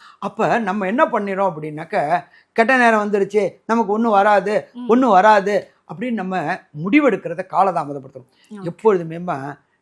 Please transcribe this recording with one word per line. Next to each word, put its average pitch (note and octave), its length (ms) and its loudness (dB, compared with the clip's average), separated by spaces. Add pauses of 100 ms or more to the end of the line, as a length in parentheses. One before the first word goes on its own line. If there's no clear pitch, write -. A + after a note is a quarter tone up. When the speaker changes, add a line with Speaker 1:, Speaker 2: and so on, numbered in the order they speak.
(180)
Speaker 1:
அப்ப G3 400 -2
நம்ம G#3+ 280 -4
என்ன C4+ 180 0
பண்ணிடுறோம் G3 480 -2
அப்படின்னாக்க, D#3 720 -6 (300)
கெட்ட A3+ 240 2
நேரம் A3 340 2
வந்துருச்சு, G3 420 0 (140)
நமக்கு A3 260 0
ஒண்ணும் A3+ 180 0
வராது, G3+ 640 2
Speaker 2:
ம். B3 160 -10
Speaker 1:
ஒண்ணும் B3 220 4
வராது G3+ 600 4 (240)
அப்படின்னு A#3 180 -6
நம்ம F#3 460 -4 (260)
முடிவெடுக்கிறத F#3+ 640 0
காலதாமதப்படுத்துறோம். C#3+ 800 -2 (220)
Speaker 2:
ஓகே. G3+ 140 -14
Speaker 1:
எப்பொழுதுமேமா E3+ 920 -2 (240)